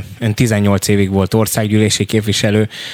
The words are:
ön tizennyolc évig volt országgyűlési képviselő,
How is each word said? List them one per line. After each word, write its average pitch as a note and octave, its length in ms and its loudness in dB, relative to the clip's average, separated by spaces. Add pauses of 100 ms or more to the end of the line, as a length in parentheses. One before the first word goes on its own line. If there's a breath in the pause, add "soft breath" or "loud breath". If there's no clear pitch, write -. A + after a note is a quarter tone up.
(200)
ön A2 140 -2
tizennyolc G#2 540 2
évig G2+ 220 2
volt G2 240 0
országgyűlési G#2+ 720 0
képviselő, G#2+ 640 0 (240 loud breath)